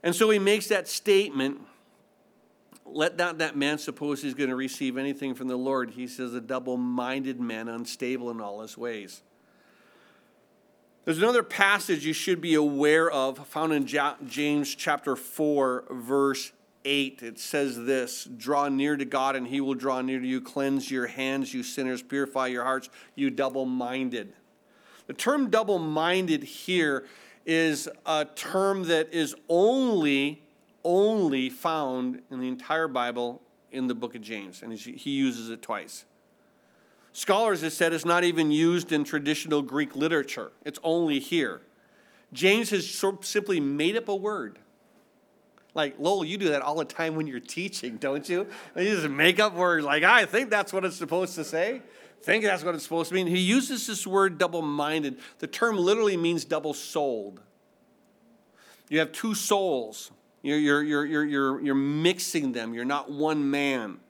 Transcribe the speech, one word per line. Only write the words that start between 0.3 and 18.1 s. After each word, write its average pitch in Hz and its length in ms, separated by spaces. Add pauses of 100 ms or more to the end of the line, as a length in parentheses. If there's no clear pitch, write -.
he 214 80
makes 202 300
that 196 200
statement, 143 720 (1300)
"Let 156 320
not 175 180
that 156 180
man 143 220
suppose 147 460
he's 139 100
gonna 131 240
receive 131 400
anything 135 380
from 131 120
the 127 120
Lord." 127 320
He 123 160
says, 123 260
"A 123 80
double-minded 127 1000
man, 117 300
unstable 120 600
in 113 100
all 104 220
his 110 160
ways." 110 440 (1800)
There's 160 140
another 233 240
passage 196 640
you 156 80
should 175 260
be 170 140
aware 151 560
of, 135 360
found 160 280
in 139 120
Ja-, 143 300 (100)
James 147 480
chapter 143 420
four, 135 760
verse 135 600 (340)
eight. 135 360
It 117 160
says 131 460
this, 127 400